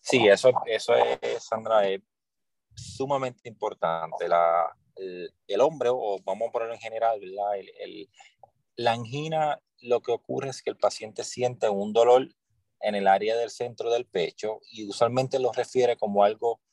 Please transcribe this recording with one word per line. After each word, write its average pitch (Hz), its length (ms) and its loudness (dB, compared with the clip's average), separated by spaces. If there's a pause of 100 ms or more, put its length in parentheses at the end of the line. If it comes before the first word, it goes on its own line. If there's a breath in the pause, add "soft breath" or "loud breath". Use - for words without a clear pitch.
Sí, 120 220 4
eso, 101 220 8 (160)
eso 117 300 0
es, 117 460 0
Sandra, 110 460 2
es 98 140 -4 (720)
sumamente 135 720 -6
importante. 85 800 -4
La, 85 480 2 (200)
el, 90 360 -12 (140)
el 101 160 -2
hombre, 139 280 0
o 110 320 -2
vamos 104 260 -4
a - 40 -10
ponerlo 113 220 -4
en 107 60 -16
general, 113 400 -2
¿verdad? 101 380 -4
El, 90 200 -14
el, 92 320 -14 (640 soft breath)
la 117 160 0
angina, 147 680 -4 (220)
lo 120 220 0
que 120 100 -2
ocurre 131 380 -6
es - 100 -14
que - 80 -6
el 107 80 -6
paciente 110 480 -4
siente 123 460 -2
un 101 240 -2
dolor 127 340 6 (520)
en 107 160 -2
el 98 120 2
área 104 260 2
del 117 140 -2
centro 117 420 -6
del 120 140 0
pecho 101 560 -4 (100)
y 107 160 -12
usualmente 127 520 0
lo 123 140 0
refiere 123 440 0
como 101 260 2
algo 110 380 2 (120)